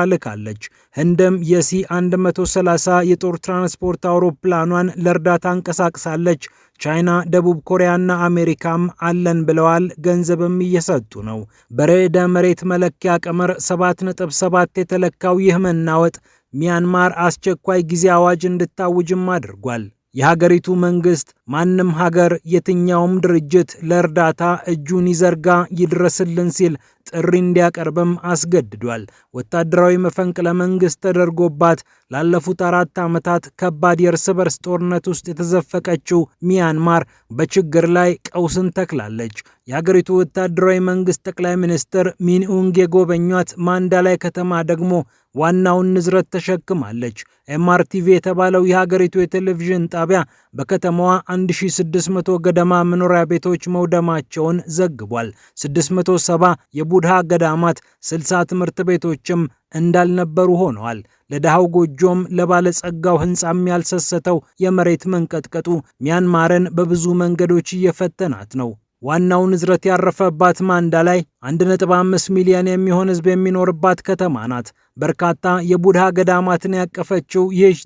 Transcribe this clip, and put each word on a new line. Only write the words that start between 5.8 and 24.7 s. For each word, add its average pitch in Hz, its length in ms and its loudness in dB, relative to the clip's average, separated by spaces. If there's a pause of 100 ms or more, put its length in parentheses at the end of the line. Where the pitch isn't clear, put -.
ቻይና፣ 165 300 -2 (160)
ደቡብ 175 380 2
ኮሪያና 180 460 0 (120)
አሜሪካም 170 600 0 (200)
አለን 170 420 0
ብለዋል። 165 400 2 (160)
ገንዘብም 175 640 0
እየሰጡ 170 500 -2 (120)
ነው። 110 160 -8 (340)
በርዕደ 170 440 4 (100)
መሬት 180 360 2
መለኪያ 180 560 -2
ቀመር 175 400 -2
ሰባት 185 440 -2
ነጥብ 180 280 -6
ሰባት 180 440 0
የተለካው 180 640 -2
ይህ 185 200 2
መናወጥ 165 560 0 (380)
ሚያንማር 175 640 0
አስቸኳይ 180 640 -2
ጊዜ 165 280 0
አዋጅ 175 340 4
እንድታውጅም 180 840 -2
አድርጓል። 120 520 -6 (320)
የሀገሪቱ 170 540 4 (100)
መንግስት 175 500 0 (200)
ማንም 180 440 0
ሀገር፣ 175 400 2 (160)
የትኛውም 175 720 0
ድርጅት 165 500 2 (140)
ለእርዳታ 165 560 0 (280)
እጁን 175 380 -2